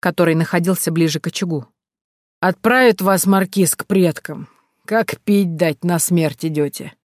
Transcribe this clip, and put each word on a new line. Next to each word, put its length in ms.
который 340
находился 560
ближе 300
к 80
очагу. 380
Отправит 600
вас 260
маркиз 480
к 120
предкам. 640
Как 360
пить 360
дать, 280
на 140
смерть 460
идёте. 480